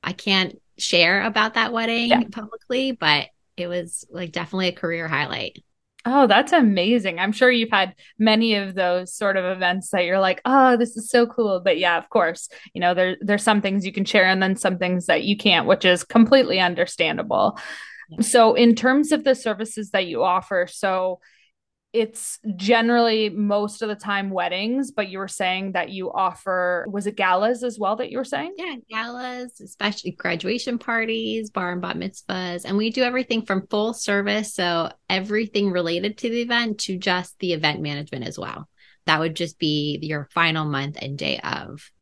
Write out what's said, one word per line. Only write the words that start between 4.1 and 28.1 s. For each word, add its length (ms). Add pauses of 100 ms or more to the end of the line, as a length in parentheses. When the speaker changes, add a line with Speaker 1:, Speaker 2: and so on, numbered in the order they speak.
Speaker 1:
like, 220
definitely 340
a 60
career 340
highlight. 560 (420)
Speaker 2:
Oh, 220
that's 240
amazing. 680
I'm 140
sure 180
you've 220
had 240 (240)
many 360
of 200
those 400
sort 220
of 80
events 440
that 160
you're 140
like, 260
"Oh, 320
this 200
is 120
so 160
cool." 360
But 180
yeah, 180
of 120
course, 400 (240)
you 80
know, 120
there, 280
there's 200
some 200
things 240
you 80
can 120
share 200
and 180
then 120
some 220
things 300
that 160
you 120
can't, 300
which 200
is 180
completely 560
understandable. 1000 (520)
Speaker 1:
Yeah. 120
Speaker 2:
So 320
in 220
terms 380
of 100
the 100
services 580
that 140
you 180
offer, 460
so 520 (680)
it's 480 (180)
generally 720
most 520
of 60
the 80
time 340
weddings, 640
but 160
you 100
were 120
saying 420
that 160
you 240
offer, 800
was 180
it 80
galas 480
as 160
well 160
that 160